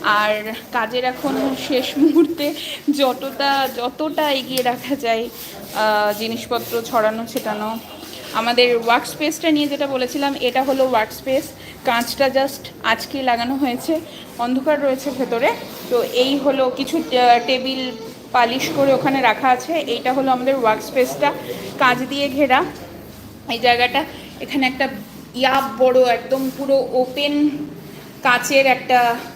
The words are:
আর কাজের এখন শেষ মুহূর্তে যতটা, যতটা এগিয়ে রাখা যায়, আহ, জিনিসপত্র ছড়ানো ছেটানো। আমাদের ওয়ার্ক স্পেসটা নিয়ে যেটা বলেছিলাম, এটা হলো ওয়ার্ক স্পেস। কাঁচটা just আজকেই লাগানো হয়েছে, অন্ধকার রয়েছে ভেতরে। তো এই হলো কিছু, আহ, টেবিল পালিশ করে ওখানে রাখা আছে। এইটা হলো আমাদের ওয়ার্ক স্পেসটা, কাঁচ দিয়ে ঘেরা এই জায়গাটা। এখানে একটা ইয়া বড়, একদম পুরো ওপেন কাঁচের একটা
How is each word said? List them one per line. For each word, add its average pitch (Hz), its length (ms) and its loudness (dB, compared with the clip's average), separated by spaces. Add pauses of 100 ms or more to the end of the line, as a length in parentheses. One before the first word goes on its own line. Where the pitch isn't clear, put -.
আর 214 480 0 (200)
কাজের 240 320 -2
এখন 269 500 -2 (140)
শেষ 262 300 -2
মুহূর্তে 294 560 4 (360)
যতটা, 269 880 0
যতটা 294 560 -2
এগিয়ে 254 300 -2
রাখা 247 340 -2
যায়, 226 320 -2 (460)
আহ, 208 440 2
জিনিসপত্র 226 640 -4
ছড়ানো 226 440 0
ছেটানো। 220 520 -4 (540)
আমাদের 240 440 4
ওয়ার্ক 233 300 2
স্পেসটা 320 440 -2
নিয়ে 294 160 4
যেটা 285 200 -2
বলেছিলাম, 277 540 -2
এটা 247 220 0
হলো 262 280 2
ওয়ার্ক 220 220 2
স্পেস। 269 320 -2 (400)
কাঁচটা 240 440 2
just 262 400 0 (160)
আজকেই 226 380 -2
লাগানো 247 320 0
হয়েছে, 277 460 -2 (380)
অন্ধকার 262 440 0
রয়েছে 269 280 0
ভেতরে। 254 420 0 (380)
তো 240 120 2
এই 262 360 2
হলো 262 320 2
কিছু, 269 280 -4
আহ, 247 480 4
টেবিল 262 440 -2 (420)
পালিশ 247 300 2 (140)
করে 277 160 4
ওখানে 269 280 2
রাখা 240 280 2
আছে। 254 240 2
এইটা 240 400 -2
হলো 269 180 0
আমাদের 254 260 2
ওয়ার্ক 220 260 2
স্পেসটা, 262 500 0 (460)
কাঁচ 247 200 4
দিয়ে 277 300 -2
ঘেরা 269 360 4 (880)
এই 233 80 -4
জায়গাটা। 247 460 4 (360)
এখানে 262 260 -2
একটা 262 220 0 (460)
ইয়া 262 440 2
বড়, 254 300 6
একদম 262 480 0
পুরো 269 360 2
ওপেন 285 560 2 (720)
কাঁচের 269 440 4
একটা 247 500 2 (180)